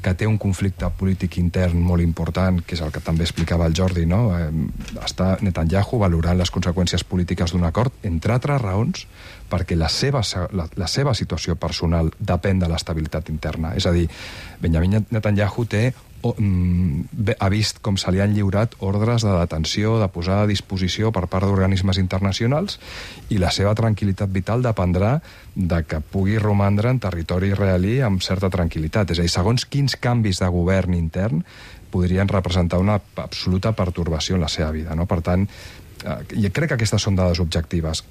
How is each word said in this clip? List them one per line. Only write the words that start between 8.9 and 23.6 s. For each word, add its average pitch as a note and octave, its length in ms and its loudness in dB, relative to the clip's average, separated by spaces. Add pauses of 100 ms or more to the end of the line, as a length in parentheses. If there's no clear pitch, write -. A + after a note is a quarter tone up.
perquè F2 300 0
la D#2+ 100 2
seva C3+ 340 0
se-, F#2 300 -4
la, E2+ 240 -4
la F2+ 120 -2
seva C#3 260 0
situació E2 420 -2
personal E2 640 0
depèn F#2+ 420 0
de E2+ 80 2
l'estabilitat D#2 600 -4
interna. D#2 460 -4
És - 100 0
a F2+ 60 4
dir, E2+ 180 2 (500)
Benjamin F2 500 2
Netanyahu G#2 560 0
té, A#2 280 0 (300)
o, A#2+ 140 0
mm, F2+ 640 2 (100)
ve-, G2+ 260 -2
ha G2 120 0
vist G#2 320 -2
com G2 160 0
se - 120 -2
li F#2 100 2
han G#2 120 2
lliurat G#2 480 0
ordres G#2+ 420 2
de G#2+ 60 2 (100)
detenció, F2+ 600 0
de G2 80 2
posar F#2 340 0
a G#2 40 2
disposició G2+ 680 -2
per F2 160 -2
part F#2+ 160 0
d'organismes F#2+ 540 2
internacionals, G2 800 0 (500)
i G#2+ 100 0
la E2+ 120 2
seva G2+ 240 2